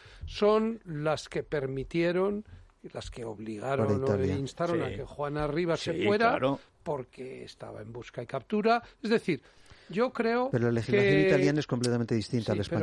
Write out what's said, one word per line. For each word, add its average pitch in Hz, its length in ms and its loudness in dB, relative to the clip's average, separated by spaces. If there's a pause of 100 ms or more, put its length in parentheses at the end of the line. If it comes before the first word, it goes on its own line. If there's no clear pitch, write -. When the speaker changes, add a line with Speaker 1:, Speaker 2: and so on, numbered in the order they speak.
(260)
Speaker 1:
son 220 580 2
las 151 440 -4
que 151 160 -4
permitieron, 170 1000 -2 (480)
las - 180 -10
que 117 140 -10
obligaron 110 600 -2
Speaker 2:
Para 101 120 2
Speaker 1:
o - 40 -2
Speaker 2:
Italia. 95 340 2
Speaker 1:
instaron 165 460 -2
a 135 80 -4
Speaker 3:
Sí. - 60 -8
Speaker 1:
que - 80 -8
Juana 147 420 -4
Rivas 160 340 0
se - 120 -4
Speaker 3:
Sí, - 120 -2
Speaker 1:
fuera 214 260 4
Speaker 3:
claro. - 280 2 (240)
Speaker 1:
porque 127 600 -8
estaba 107 360 -14
en 110 120 -14
busca 120 300 -12
y 120 40 -10
captura. 214 560 0 (180)
Es 214 100 -4
decir, 202 300 2 (480)
yo 233 240 0
creo 240 380 0
Speaker 2:
Pero 120 160 2
la 120 60 4
legislación 196 420 4
Speaker 1:
que 190 140 6
Speaker 2:
italiana 147 320 4
es - 60 -4
completamente 120 480 0
distinta 113 320 0
Speaker 1:
Sí, 107 120 0
Speaker 2:
a 104 40 0
la 98 60 -4
Speaker 1:
pero, 170 140 -2